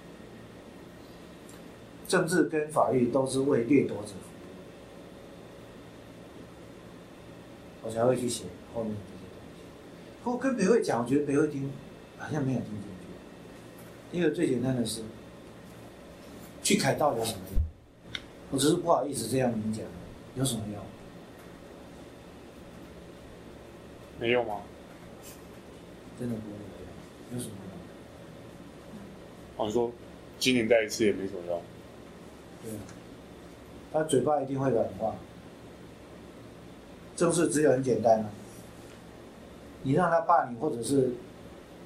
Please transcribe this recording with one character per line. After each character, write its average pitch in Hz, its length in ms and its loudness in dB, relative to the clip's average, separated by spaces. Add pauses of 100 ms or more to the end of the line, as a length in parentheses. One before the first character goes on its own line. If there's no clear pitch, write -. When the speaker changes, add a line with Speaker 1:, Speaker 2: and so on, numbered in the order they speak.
(2000)
Speaker 1:
政 170 200 6
治 165 180 6
跟 151 260 2
法 123 200 6
律 123 200 6
都 131 160 4
是 131 140 2
为 135 240 4
掠 135 200 8
夺 - 140 -2
者 - 100 -8
服 - 60 -12 (3750)
务， - 20 -4
我 113 40 -2
才 113 140 4
会 127 120 8
去 123 100 0
写 120 180 -2 (300)
后 117 80 -2
面 107 120 -2
这 104 40 -4 (140)
些 - 80 -14
东 - 100 -14 (260)
西。 - 60 -16 (600)
不 240 60 0
过 240 80 0
跟 262 180 2
北 190 100 4
会 226 160 8
讲， 120 200 2
我 123 60 0
觉 139 100 6
得 143 80 4
北 139 120 4
会 151 100 6
听 139 220 -2 (460)
好 - 140 -8
像 151 140 0
没 131 100 2
有 113 60 2
听 - 100 -6
进 107 120 -6
去， - 1300 -14
因 175 60 4
为 156 80 8
最 151 180 2
简 120 140 4
单 131 120 4
的 120 120 2
是， 113 160 -4 (1600)
去 - 160 6
凯 135 160 4
道 147 220 4
有 113 80 2
什 107 80 0
么 - 80 -8 (120)
用？ - 100 8 (880)
我 139 60 0
只 135 140 6
是 180 60 8
不 165 140 2
好 147 160 8
意 143 60 -2
思 110 160 -2
这 131 80 2
样 123 160 6
明 107 180 0
讲， 107 140 -2 (500)
有 131 80 0
什 135 120 2
么 107 80 -2 (100)
用？ 101 100 -8 (3250)
Speaker 2:
没 117 120 2
用 123 160 8
吗？ 104 160 -4 (1600)
Speaker 1:
真 123 120 -4
的 113 60 0
不 107 40 -4
会 107 160 -10
有 - 800 -12
用， - 0 -
有 - 20 -4
什 113 120 -6
么 101 40 -10 (2000)
用？ 120 60 2
Speaker 2:
哦， - 20 2
你 107 80 0
说 120 180 4 (460)
今 131 160 6
年 117 120 4
再 113 160 8
一 107 60 0
次 110 160 2
也 101 80 8
没 95 140 -2
什 95 80 -6
么 90 120 -6
用。 87 140 0 (1000)
Speaker 1:
对 113 120 -10
啊， 107 80 -8 (1120)
他 156 100 2
嘴 135 200 6
巴 147 180 4
一 135 60 -2
定 135 120 -2
会 135 120 4
软 110 140 6 (140)
化。 107 160 0 (2000)
政 - 160 4
治 165 160 6
只 143 160 4
有 147 80 8
很 131 100 6
简 113 220 4
单 113 180 8
啊， 107 80 -2 (1600)
你 135 80 4
让 170 180 6
他 165 120 6
怕 - 280 8
你， 120 60 -6
或 151 120 0
者 123 140 0
是， 131 300 6 (720)